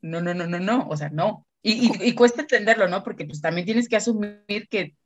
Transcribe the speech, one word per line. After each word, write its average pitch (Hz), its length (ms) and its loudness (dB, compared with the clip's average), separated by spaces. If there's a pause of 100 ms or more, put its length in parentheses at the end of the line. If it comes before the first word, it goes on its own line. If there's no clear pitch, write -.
no, 165 200 -8
no, 175 120 -2
no, 175 140 -4
no, 175 120 -4
no, 220 280 -2
o 151 80 -6
sea, 147 140 -8
no". 175 360 -4 (160)
Y, 226 260 2 (160)
y, 247 60 6
y 233 60 -2
cuesta 240 260 4
entenderlo, 220 460 4
¿no? 185 160 -2
Porque, 180 220 -10
pues, 147 160 -12
también 170 240 -2
tienes 233 220 0
que 220 80 0
asumir 208 720 -4
que 180 360 -4